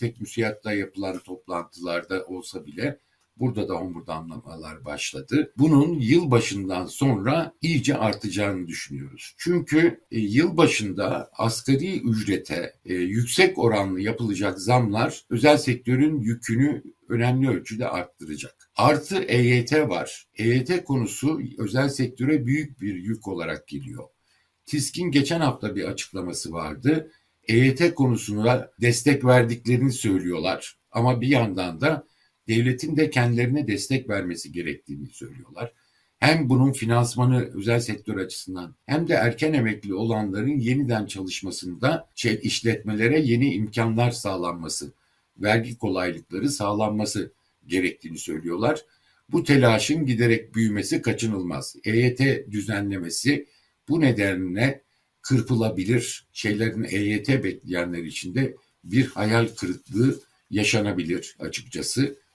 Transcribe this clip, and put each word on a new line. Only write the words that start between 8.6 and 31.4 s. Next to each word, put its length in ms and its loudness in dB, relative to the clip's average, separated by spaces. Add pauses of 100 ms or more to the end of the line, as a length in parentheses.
düşünüyoruz. 720 -12
Çünkü, 640 2 (100)
e, 80 -4
yılbaşında 1120 2
asgari 680 0
ücrete, 720 -2 (100)
e, 100 -6
yüksek 640 0
oranlı 420 2
yapılacak 600 -2
zamlar 720 0
özel 260 6
sektörün 640 0
yükünü 640 0 (260)
önemli 400 2
ölçüde 400 -2
arttıracak. 880 -10
Artı 460 2
E 200 2
Y 220 4
T 240 2
var. 380 -6 (120)
E 100 0
Y 160 2
T 200 -2
konusu 560 -2 (180)
özel 300 0
sektöre 580 -2
büyük 340 -2
bir 140 -6
yük 340 -6
olarak 400 -6
geliyor. 360 -12 (600)
tisk'in 440 -2
geçen 300 2
hafta 360 -2
bir 80 -4
açıklaması 680 -8
vardı. 580 -2 (380)
E 80 4
Y 180 6
T 200 4
konusuna 760 2 (100)
destek 440 4
verdiklerini 680 4
söylüyorlar. 840 -2 (140)
Ama 300 2
bir 80 0
yandan 520 0